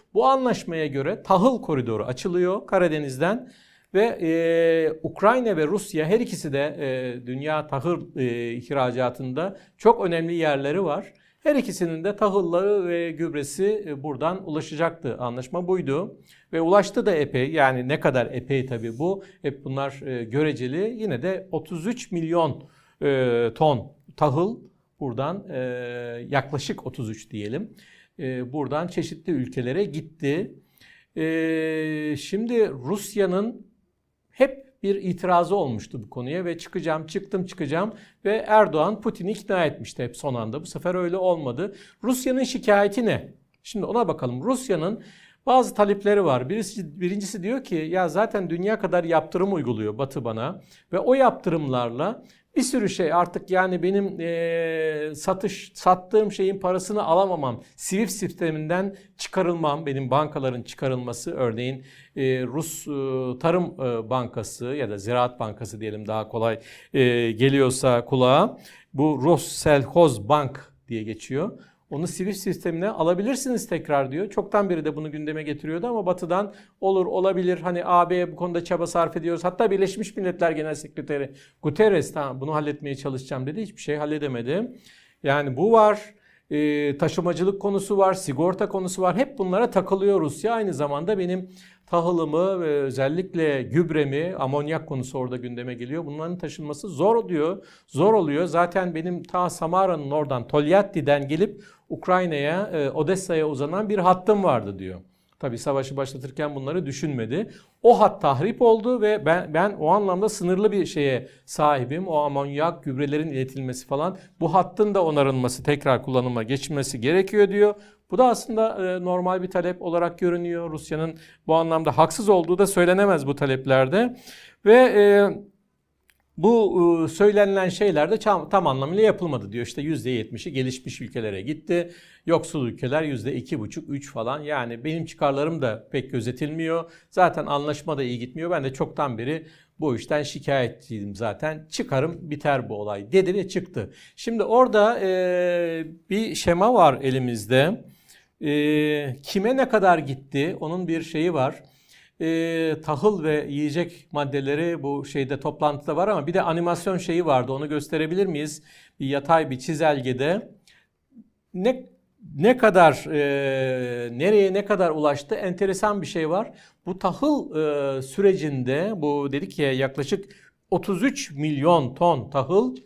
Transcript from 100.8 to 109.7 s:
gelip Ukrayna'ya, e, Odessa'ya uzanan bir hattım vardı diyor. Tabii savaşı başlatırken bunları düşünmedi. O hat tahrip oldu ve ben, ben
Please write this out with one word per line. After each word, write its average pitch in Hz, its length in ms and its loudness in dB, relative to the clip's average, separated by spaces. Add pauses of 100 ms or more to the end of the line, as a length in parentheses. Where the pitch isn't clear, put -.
gelip 180 360 -2 (240)
Ukrayna'ya, 175 840 0
e, 147 180 0
Odessa'ya 160 580 0
uzanan 156 400 -4
bir 208 100 0
hattım 185 460 4
vardı 104 340 0
diyor. 92 220 -10 (380)
Tabii 120 200 -6
savaşı 139 380 -2
başlatırken 139 580 -6
bunları 139 320 -6
düşünmedi. 135 640 -4 (320)
O 226 180 8
hat 214 220 4
tahrip 160 400 0
oldu 226 380 4
ve 208 260 2
ben, 165 280 0
ben 190 180 2